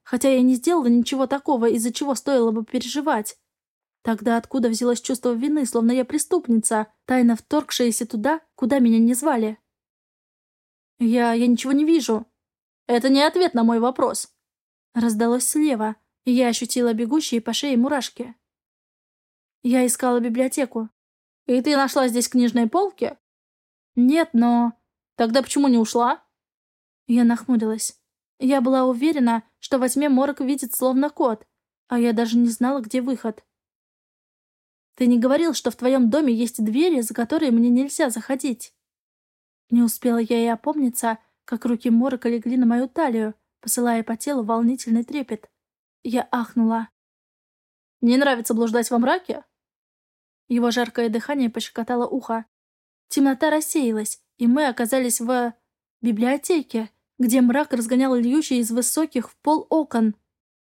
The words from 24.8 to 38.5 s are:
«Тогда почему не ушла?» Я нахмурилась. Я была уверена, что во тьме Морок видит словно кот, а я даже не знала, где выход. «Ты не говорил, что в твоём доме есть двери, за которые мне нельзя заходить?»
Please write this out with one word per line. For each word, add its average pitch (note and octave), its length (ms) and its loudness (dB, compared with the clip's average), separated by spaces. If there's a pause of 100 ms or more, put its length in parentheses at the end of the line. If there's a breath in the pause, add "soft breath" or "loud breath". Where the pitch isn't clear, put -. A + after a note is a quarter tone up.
«Тогда A#3 260 2
почему C#4+ 240 0
не A#3+ 120 6
ушла?» A#3+ 440 0 (880)
Я A#3+ 160 4
нахмурилась. A3+ 760 -2 (380)
Я C4+ 220 2
была C4 240 2
уверена, B3+ 580 0 (160)
что - 200 -2
во B3+ 100 0
тьме C#4+ 200 0
Морок C#4 320 0
видит C4+ 320 -4
словно C4 380 0
кот, A#3+ 360 -2 (420)
а A#3+ 100 -2
я A#3+ 140 2
даже A3+ 260 0
не A#3+ 100 4
знала, B3+ 320 -2
где A3+ 200 -6
выход. A#3+ 440 -6 (1500)
«Ты B3+ 120 0
не A#3+ 120 4
говорил, C#4+ 340 2
что A#3 200 -4
в - 40 -12
твоём B3+ 340 2
доме C#4 220 2
есть A3+ 320 -4
двери, C4+ 360 0
за A3+ 120 -6
которые C4+ 380 -2
мне A#3 200 4
нельзя C#4 380 0
заходить?» B3+ 640 -6 (1000)